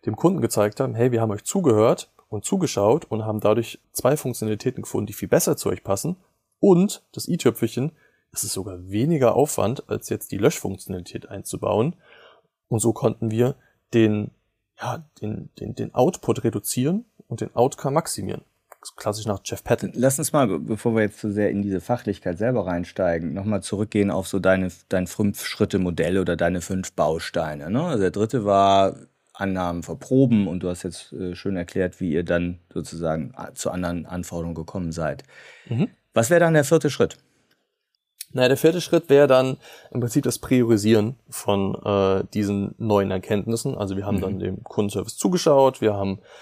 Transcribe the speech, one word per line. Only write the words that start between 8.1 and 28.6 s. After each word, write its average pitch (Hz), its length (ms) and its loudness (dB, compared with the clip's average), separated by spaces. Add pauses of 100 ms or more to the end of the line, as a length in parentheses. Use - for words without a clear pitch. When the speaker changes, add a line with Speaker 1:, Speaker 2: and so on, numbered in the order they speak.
Speaker 1:
es - 140 -6
ist 101 80 -6
sogar 92 360 -10
weniger 123 460 2
Aufwand, - 540 0
als 110 180 -6
jetzt - 240 -6
die 98 60 -6
Löschfunktionalität 95 920 -4
einzubauen. 104 680 -2 (760)
Und 117 100 0
so 110 140 0
konnten 113 380 -4
wir 120 240 0 (380)
den, 107 380 2 (480)
ja, 151 260 -8 (160)
den, 107 280 -10 (100)
den, 110 160 -10
den - 180 -8
Output 127 520 0
reduzieren 127 600 -2 (220)
und - 140 -8
den - 120 -8
Outcome 131 420 0
maximieren. - 480 -4 (520)
Klassisch 107 300 -6
nach 104 180 -2
Jeff - 200 -8
Patton. - 320 -2
Speaker 2:
Lass 131 240 2
uns 147 140 -4
mal, 143 140 4
be-, 85 120 -2
bevor 110 360 -2
wir 110 60 4
jetzt 101 180 -2
zu 104 120 -4
sehr 101 180 0
in 101 120 -2
diese 95 200 -2
Fachlichkeit 98 560 -4
selber 110 300 0
reinsteigen, 87 680 -2
nochmal 98 300 -4
zurückgehen 104 480 0
auf 92 160 -4
so 98 120 -2
deine, 92 300 2 (200)
dein 92 180 0
Fünf-Schritte-Modell 95 1120 0
oder 87 160 0
deine 87 260 0
fünf 92 320 -6
Bausteine, 80 800 -4
ne? 135 120 0
Also 143 180 -2
der 90 100 2
dritte 107 340 -2
war 98 500 4 (380)